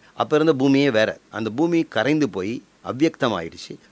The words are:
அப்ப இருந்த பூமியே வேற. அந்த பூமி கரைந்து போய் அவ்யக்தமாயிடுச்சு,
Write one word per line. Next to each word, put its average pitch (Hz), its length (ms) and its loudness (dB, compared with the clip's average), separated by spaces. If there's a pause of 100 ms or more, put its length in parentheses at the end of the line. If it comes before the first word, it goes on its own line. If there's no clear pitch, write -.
(160)
அப்ப 123 200 -2
இருந்த 156 180 4
பூமியே 139 360 4
வேற. 107 200 2 (200)
அந்த 107 200 -6
பூமி 165 280 0 (100)
கரைந்து 139 420 0
போய் 95 240 -6 (320)
அவ்யக்தமாயிடுச்சு, 107 880 -4 (180)